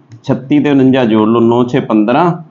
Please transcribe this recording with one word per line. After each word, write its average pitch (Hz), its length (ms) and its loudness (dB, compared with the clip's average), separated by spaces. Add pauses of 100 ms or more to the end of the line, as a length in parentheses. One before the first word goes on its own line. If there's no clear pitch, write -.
(220)
ਛੱਤੀ 147 380 -2
ਤੇ 143 100 0
ਉਣੰਜਾ 131 340 2
ਜੋੜ 110 240 0
ਲਓ, 117 120 2
ਨੌ 117 240 2
ਛੇ 123 160 -2
ਪੰਦਰਾਂ, 120 520 0 (180)